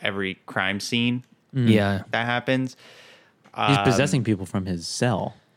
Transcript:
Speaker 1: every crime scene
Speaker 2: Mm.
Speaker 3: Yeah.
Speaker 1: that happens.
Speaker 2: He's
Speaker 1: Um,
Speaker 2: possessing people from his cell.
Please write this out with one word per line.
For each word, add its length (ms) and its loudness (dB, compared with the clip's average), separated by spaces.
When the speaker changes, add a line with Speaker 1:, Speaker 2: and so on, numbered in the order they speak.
Speaker 1:
every 320 -4
crime 340 -2
scene 440 -2
Speaker 2:
Mm. 180 4
Speaker 3:
Yeah. 380 2
Speaker 1:
that 160 -2
happens. 500 -2
Speaker 2:
He's 220 4
Speaker 1:
Um, 60 2
Speaker 2:
possessing 400 2
people 200 0
from 220 -4
his 200 -6
cell. 500 -2